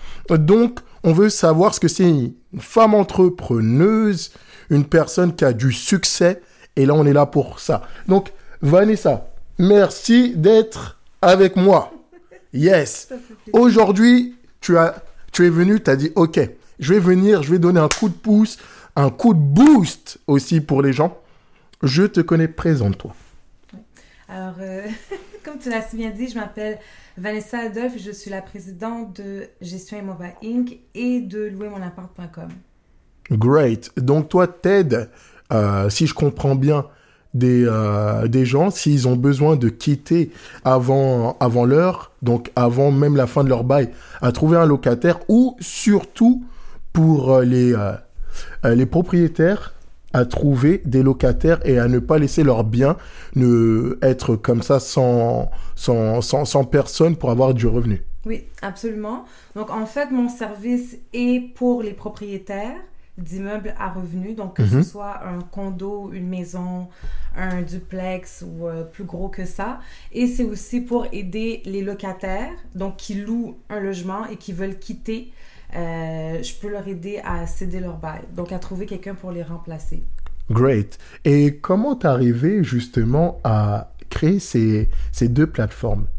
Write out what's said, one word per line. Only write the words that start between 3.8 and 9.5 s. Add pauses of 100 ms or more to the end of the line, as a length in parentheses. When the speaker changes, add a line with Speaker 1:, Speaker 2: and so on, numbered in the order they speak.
Speaker 1:
une
personne
qui
a
du
succès. (360)
Et
là,
on
est
là
pour
ça. (260)
Donc, (300)
Vanessa, (300)